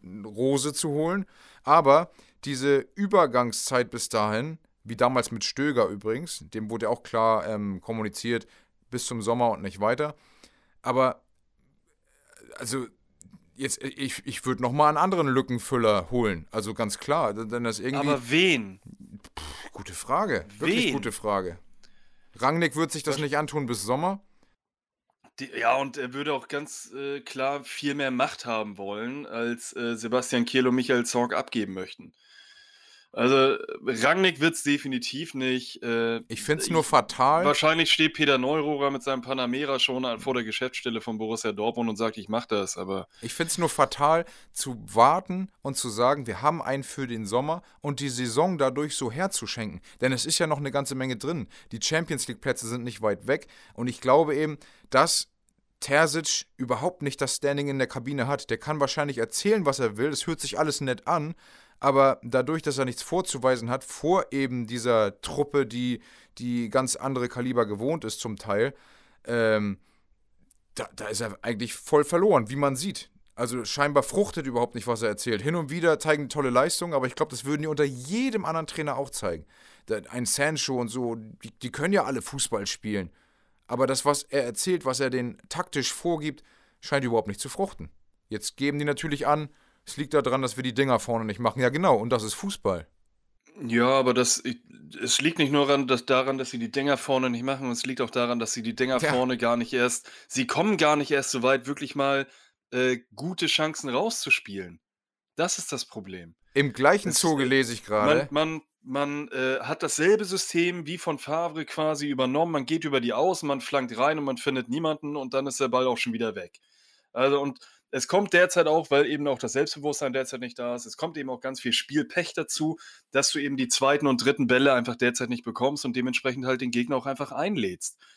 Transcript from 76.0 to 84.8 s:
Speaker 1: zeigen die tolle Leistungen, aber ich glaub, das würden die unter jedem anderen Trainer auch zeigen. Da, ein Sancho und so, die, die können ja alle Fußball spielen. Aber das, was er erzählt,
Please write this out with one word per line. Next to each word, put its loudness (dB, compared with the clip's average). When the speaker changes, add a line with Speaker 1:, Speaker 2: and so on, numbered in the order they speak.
Speaker 1:
zeigen 2
die -8
tolle 0
Leistungen, 2
aber 2
ich -6
glaub, 0
das -10
würden -2
die -4
unter 2
jedem -2
anderen -4
Trainer -4
auch -4
zeigen. -4
Da, -2
ein -4
Sancho 0
und -2
so, -4
die, -14
die -6
können 0
ja 6
alle -4
Fußball -4
spielen. -4
Aber 2
das, 0
was 2
er 0
erzählt, -2